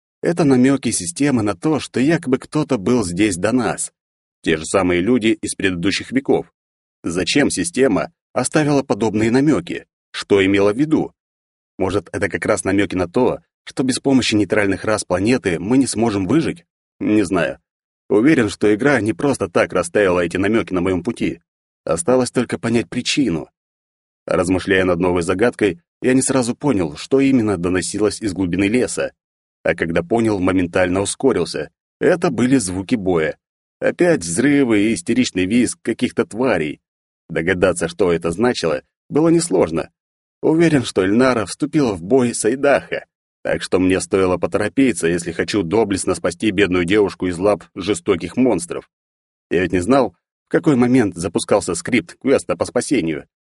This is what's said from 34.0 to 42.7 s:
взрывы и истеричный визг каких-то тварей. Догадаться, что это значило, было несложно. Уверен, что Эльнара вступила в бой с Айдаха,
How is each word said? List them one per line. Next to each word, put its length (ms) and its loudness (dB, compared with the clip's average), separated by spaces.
взрывы 600 2
и 140 2
истеричный 520 -2
визг 360 0
каких-то 420 -2
тварей. 560 -4
Догадаться, 600 0
что 240 0
это 180 -2
значило, 520 -2
было 200 2
несложно. 640 0
Уверен, 420 2
что 180 -2
Эльнара 420 2
вступила 480 -2
в 100 -8
бой 320 0
с 100 -4
Айдаха, 600 0